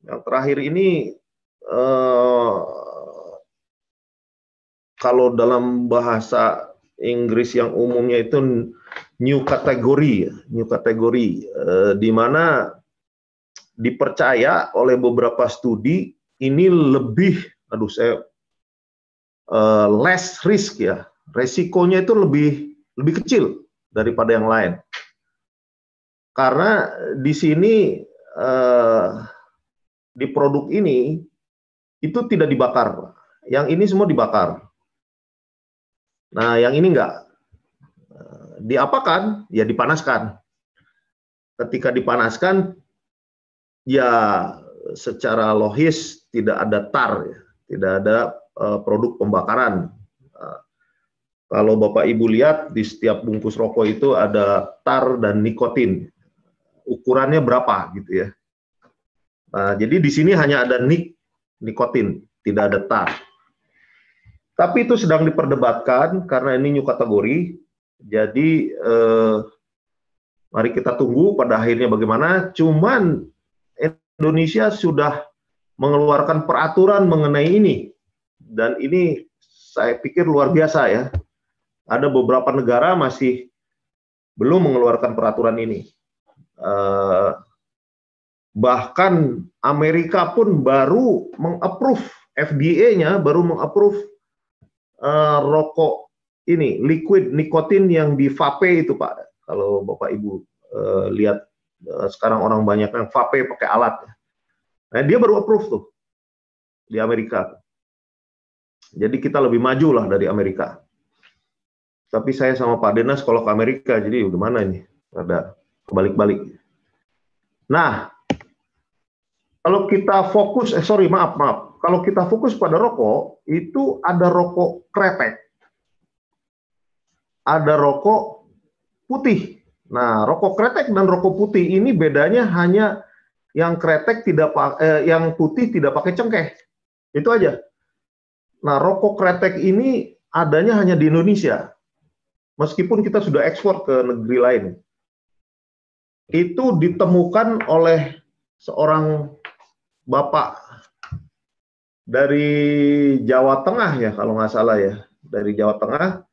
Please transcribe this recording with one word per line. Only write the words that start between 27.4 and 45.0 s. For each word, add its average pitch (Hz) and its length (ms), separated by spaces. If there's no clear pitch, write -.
eh, 120 720
di 131 160
produk 143 400
ini 156 480
itu 156 180
tidak 160 200
dibakar, 120 640
yang 135 200
ini 165 160
semua 196 240
dibakar. 107 560
Nah, 117 240
yang 123 160
ini 175 160
enggak. - 320
Eh, - 400
diapakan? 175 800
Ya, 110 160
dipanaskan. 120 720
Ketika 123 320
dipanaskan, 123 880
ya, 127 240
secara 110 640